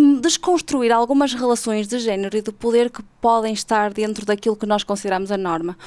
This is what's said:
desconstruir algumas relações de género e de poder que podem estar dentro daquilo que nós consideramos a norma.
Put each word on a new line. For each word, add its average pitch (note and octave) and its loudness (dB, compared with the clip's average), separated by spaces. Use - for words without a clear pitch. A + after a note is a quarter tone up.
desconstruir D4+ 0
algumas B3+ 2
relações A3+ -2
de B3 -4
género G3+ -2
e G#3+ -2
de G#3 -8
poder A#3 0
que A3+ -16
podem A3+ 2
estar G#3 -2
dentro G#3+ -4
daquilo G#3 0
que A3 -10
nós G#3 0
consideramos G3 -4
a G3+ -2
norma. F3 -4